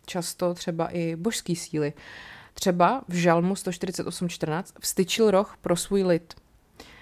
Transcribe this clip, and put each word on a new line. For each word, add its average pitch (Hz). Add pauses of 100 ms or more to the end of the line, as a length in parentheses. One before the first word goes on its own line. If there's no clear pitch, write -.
Často 175
třeba 170
i 165
božský 175
síly. 151 (600)
Třeba 185
v 175
Žalmu 175
sto 185
čtyřicet 185
osm 175
čtrnáct 160
"Vztyčil 208
roh 196
pro 175
svůj 196
lid." 170 (680)